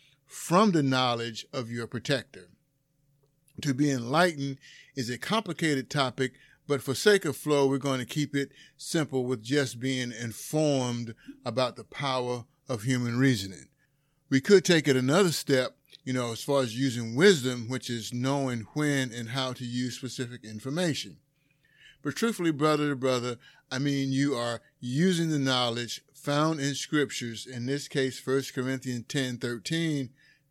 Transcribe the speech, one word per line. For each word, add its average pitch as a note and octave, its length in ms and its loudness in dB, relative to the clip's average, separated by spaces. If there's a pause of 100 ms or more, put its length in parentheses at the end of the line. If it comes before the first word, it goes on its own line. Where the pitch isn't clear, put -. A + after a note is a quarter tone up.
(260)
from G3 440 2
the E3 120 4
knowledge A#2+ 720 0
of A#2 180 -6
your A#2 160 -6
protector. A2+ 640 -4 (1120)
To C#3 140 0
be C#3+ 160 2
enlightened C#3 680 0 (380)
is B2 140 -4
a A#2+ 80 -4
complicated E3 720 -2
topic, C3 420 -2 (340)
but C#3+ 140 0
for C3+ 140 -4
sake G3+ 320 4
of - 100 -2
flow, C#3+ 320 2
we're C3+ 100 2
going C3 220 -2
to A#2+ 60 -6
keep D3 280 -2
it C#3 180 -4 (260)
simple C3+ 480 -2
with B2 160 -2
just C3 360 0
being B2+ 340 -2
informed A#2+ 1000 -2 (300)
about A#2+ 320 -2
the A2 80 -14
power B2 600 -4 (200)
of A2 180 -4
human B2 340 0
reasoning. G2+ 480 2 (640)
We C3+ 100 4
could F#3+ 240 6
take D#3+ 220 4
it C3+ 100 6
another D3+ 360 4
step, B2+ 440 0 (280)
you C3 80 -4
know, B2 180 -2
as A2+ 140 -8
far C#3 180 2
as A#2 160 -4
using A#2+ 380 -2
wisdom, B2+ 520 4
which B2+ 220 -6
is A#2 240 -6
knowing B2+ 600 -2
when C#3+ 380 0
and A#2 180 -8
how C3 240 -4
to B2+ 100 -10
use B2 320 -4
specific B2 480 -10
information. C3 720 -4 (840)
But D3 140 -6
truthfully, F#3+ 380 0
brother D3 380 2
to C#3+ 60 -2
brother, B2 400 0 (360)
I C3 80 -2
mean, C#3 320 0
you C#3 240 2
are A#2+ 260 -4 (160)
using E3 520 2
the D3+ 80 0
knowledge B2 640 0 (120)
found D3+ 460 0
in C#3 160 -2
scriptures, B2 680 -2
in B2 220 -8
this C#3 220 -4
case, C3 320 -2
First C3 340 -2
Corinthians B2+ 540 -4
ten B2+ 280 -2
thirteen, D3 760 -2 (400)